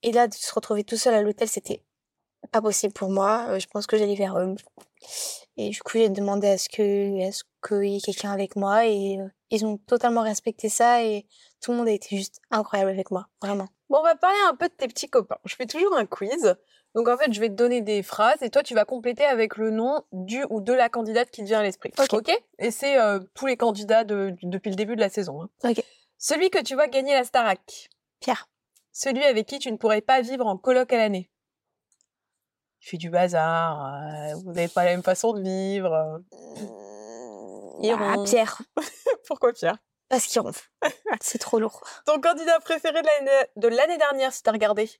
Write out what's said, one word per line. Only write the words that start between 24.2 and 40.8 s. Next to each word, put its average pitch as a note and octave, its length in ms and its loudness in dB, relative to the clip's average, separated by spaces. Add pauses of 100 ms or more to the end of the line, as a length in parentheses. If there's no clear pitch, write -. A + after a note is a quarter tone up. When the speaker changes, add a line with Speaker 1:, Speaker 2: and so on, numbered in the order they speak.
Speaker 2:
depuis F#3 260 -4
le F#3+ 60 -4
début G#3+ 200 -2
de A3 60 0
la G3+ 80 2
saison, E3 320 -6
hein. F#3 80 -14 (140)
Speaker 1:
Ok. A#3+ 200 0 (360)
Speaker 2:
Celui E4+ 320 0
que F4+ 100 2
tu C4 140 -6
vois D4 120 4
gagner C4+ 260 0
la B3+ 100 4
Starac. - 680 -2 (300)
Speaker 1:
Pierre. - 280 -4 (460)
Speaker 2:
Celui C4+ 320 -2
avec A3 200 4
qui C#4 140 -10
tu C#4 140 -8
ne - 40 -6
pourrais G#3+ 220 2
pas B3+ 220 4
vivre B3 260 -4
en F#3+ 100 -2
coloc B3+ 360 2
à A#3+ 40 2
l'année. G3+ 320 0 (1500)
Il - 60 -20
fait F3+ 100 -10
du E3 120 -10
bazar, E3 840 2
euh, D3+ 420 -8
vous F3+ 180 -12
n'avez E3+ 160 -2
pas F3+ 160 2
la F3 60 4
même F3+ 120 -2
façon G#3+ 300 0
de G#3 80 -6
vivre, F#3+ 500 -2
euh. D#3 260 -2 (440)
Speaker 1:
Euh, G#2 1200 -16
Speaker 2:
Il G#3+ 80 2
Speaker 1:
ah, G#3 240 0
Speaker 2:
ronfle. G3+ 160 -4
Speaker 1:
Pierre. A3+ 300 2 (160)
Speaker 2:
<laughs> - 500 -4
Pourquoi B3+ 240 2
Pierre ? G3+ 260 -2 (300)
Speaker 1:
Parce B3 200 0
qu'il - 120 0
ronfle. - 320 -8 (100)